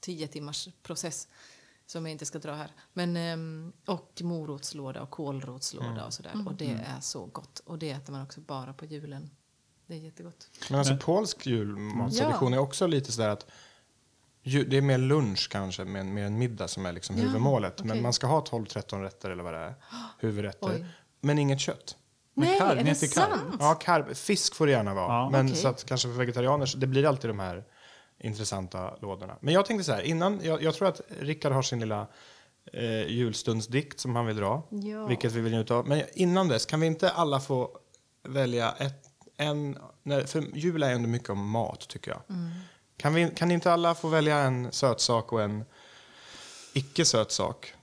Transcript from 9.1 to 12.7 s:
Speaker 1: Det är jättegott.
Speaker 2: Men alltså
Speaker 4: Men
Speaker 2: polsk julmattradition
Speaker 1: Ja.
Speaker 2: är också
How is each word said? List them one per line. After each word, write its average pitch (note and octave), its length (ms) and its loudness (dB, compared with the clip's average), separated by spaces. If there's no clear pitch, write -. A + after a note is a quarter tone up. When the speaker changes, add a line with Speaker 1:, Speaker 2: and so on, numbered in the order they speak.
Speaker 1:
Det E3+ 80 -12
är D#3+ 40 -12
jättegott. E3 520 -18
Speaker 2:
Men C3+ 80 2
alltså C3+ 140 4
Speaker 4:
Men C3+ 80 2
Speaker 2:
polsk F#3+ 460 0
julmattradition A#2+ 1040 0
Speaker 1:
Ja. B2+ 60 2
Speaker 2:
är C3+ 40 2
också C#3+ 240 0